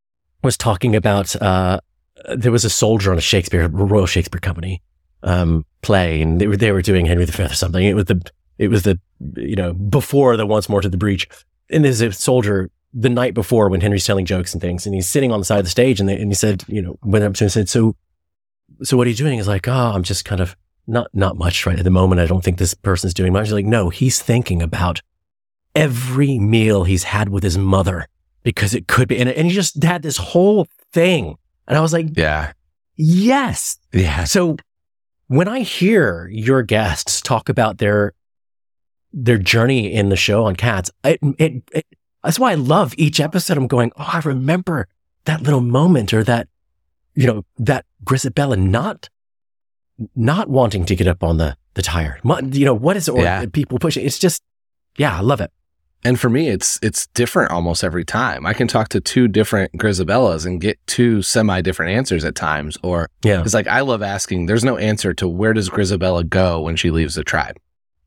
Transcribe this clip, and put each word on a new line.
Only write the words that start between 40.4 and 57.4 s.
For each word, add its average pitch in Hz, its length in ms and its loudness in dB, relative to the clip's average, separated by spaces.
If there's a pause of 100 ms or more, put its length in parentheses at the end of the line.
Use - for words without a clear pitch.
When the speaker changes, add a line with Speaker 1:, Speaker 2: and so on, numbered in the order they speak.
Speaker 1:
on 98 120 0
Cats, 107 340 -2 (140)
it, 143 140 2 (200)
it, 131 240 0 (100)
it, - 140 -4 (380)
that's 160 140 0
why 247 140 2
I - 40 0
love 151 420 2
each 151 220 2
episode. 160 360 -2
I'm 131 100 0
going, 120 300 2
"Oh, 147 160 -10
I 165 120 -2
remember 147 640 -2 (380)
that 156 180 -2
little 135 180 2
moment," 127 540 2
or 110 100 2
that, 117 240 0 (640)
you 127 120 2
know, 107 180 0 (140)
that 123 260 -2 (200)
Grizabella 131 560 -2
not, 113 480 -2 (1080)
not 139 320 0
wanting 110 380 0
to 98 100 0
get 90 100 0
up 87 160 0
on 82 160 2
the, 76 180 -2 (180)
the 95 80 -4
tire. 80 400 -4
Mu-, 135 300 -2
you 139 120 2
know, 135 100 4
what 143 220 0
is 165 120 -4
it? 139 40 -2
Or 123 100 2
Speaker 2:
Yeah. 90 300 0
Speaker 1:
people 135 260 -2
pushing. 151 260 -2
It's 135 140 -4
just, - 240 -2 (540)
yeah, 139 200 0
I 85 40 -4
love 131 200 0
it. - 100 -6 (540)
Speaker 2:
And 123 140 2
for 131 100 0
me, 143 200 0
it's, - 340 -4
it's - 260 -4
different 120 440 0